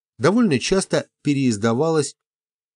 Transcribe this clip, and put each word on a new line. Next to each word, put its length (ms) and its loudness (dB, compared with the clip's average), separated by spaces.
довольно 420 2
часто 480 -2
переиздавалась 920 0